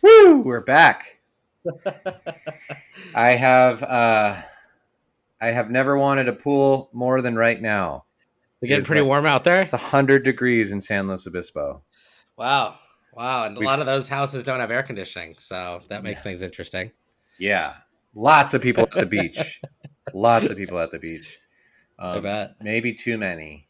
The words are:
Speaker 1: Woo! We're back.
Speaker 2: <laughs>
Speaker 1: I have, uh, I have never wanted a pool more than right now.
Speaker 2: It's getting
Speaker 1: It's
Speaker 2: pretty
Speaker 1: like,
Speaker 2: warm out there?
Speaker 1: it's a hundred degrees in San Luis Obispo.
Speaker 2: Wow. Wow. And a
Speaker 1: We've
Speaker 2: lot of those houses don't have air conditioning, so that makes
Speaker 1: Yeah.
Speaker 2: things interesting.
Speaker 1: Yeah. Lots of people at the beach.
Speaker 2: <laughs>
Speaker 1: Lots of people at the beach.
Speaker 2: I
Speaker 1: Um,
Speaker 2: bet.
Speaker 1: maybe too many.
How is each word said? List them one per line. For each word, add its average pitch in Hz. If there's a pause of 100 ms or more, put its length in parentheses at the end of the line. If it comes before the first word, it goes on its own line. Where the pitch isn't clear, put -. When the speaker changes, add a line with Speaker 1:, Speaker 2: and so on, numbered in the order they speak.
Speaker 1:
Woo! 359
We're 120
back. - (460)
Speaker 2:
<laughs> -
Speaker 1:
I 117
have, 127
uh, 110 (1040)
I 113
have 117
never 135
wanted 139
a 117
pool 139
more 127
than 120
right 117
now. 98 (560)
Speaker 2:
It's 123
getting 139
Speaker 1:
It's 98
Speaker 2:
pretty 147
Speaker 1:
like, 139
Speaker 2:
warm 143
out 143
there? 180
Speaker 1:
it's 180
a 123
hundred 139
degrees 120
in 101
San 98
Luis 92
Obispo. 73 (560)
Speaker 2:
Wow. 123 (380)
Wow. 123
And 104
a -
Speaker 1:
We've -
Speaker 2:
lot 135
of 147
those 135
houses 139
don't 131
have 113
air 123
conditioning, 90
so 90
that 104
makes 107
Speaker 1:
Yeah. -
Speaker 2:
things 90
interesting. 92 (480)
Speaker 1:
Yeah. 90 (400)
Lots 139
of 127
people 123
at -
the 180
beach. 95 (280)
Speaker 2:
<laughs> -
Speaker 1:
Lots 113
of 98
people 90
at 82
the 80
beach. 80 (580)
Speaker 2:
I 90
Speaker 1:
Um, 85
Speaker 2:
bet. 101
Speaker 1:
maybe 113
too 117
many. 80